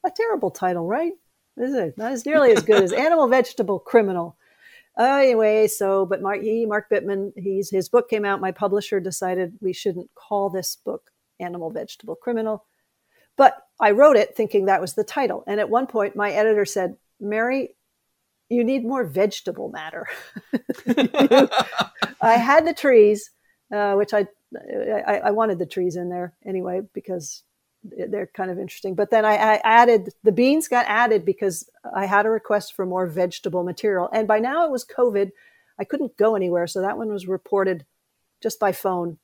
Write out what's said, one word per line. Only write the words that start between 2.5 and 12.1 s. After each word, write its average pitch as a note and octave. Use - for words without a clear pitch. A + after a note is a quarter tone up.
as G3
good G3+
as F#3
<laughs> -
Animal D4+
Vegetable A3+
Criminal. F#3
Uh, C4+
anyway, A3
so, G3
but F#3
Mark, G3
he, A3+
Mark G#3
Bittman, G3
he's, G3
his F#3+
book A#3+
came G#3+
out. G3
My F#3
publisher G3+
decided F#3
we F#3
shouldn't F3
call G3+
this F#3
book -
Animal F3
Vegetable G#3+